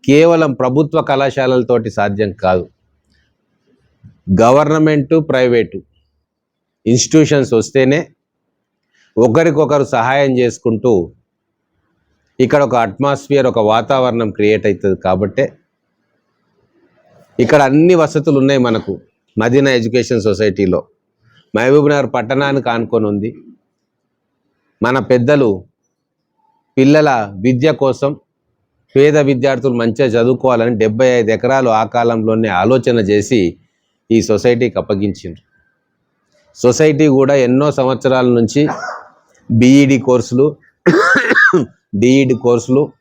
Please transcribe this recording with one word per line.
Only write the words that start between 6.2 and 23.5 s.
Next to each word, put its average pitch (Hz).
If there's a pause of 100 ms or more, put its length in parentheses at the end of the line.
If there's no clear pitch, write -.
ఇన్‌స్టిట్యూషన్స్ 139
వస్తేనే 131 (1160)
ఒకరికొకరు 147
సహాయం 135
చేసుకుంటూ 120 (1500)
ఇక్కడ 127
ఒక 123
అట్మాస్ఫియర్, 135
ఒక 113
వాతావరణం 117
క్రియేట్ 104
అవుతుంది. 98
కాబట్టే 95 (1900)
ఇక్కడ 143
అన్ని 156
వసతులు 151
ఉన్నాయి 135
మనకు 113 (440)
మదీనా 123
ఎడ్యుకేషన్ 117
సొసైటీలో. 98 (760)
మహబూబ్ 139
నగర్ 143
పట్టణానికి 135
ఆనుకొని 117
ఉంది. 104 (1500)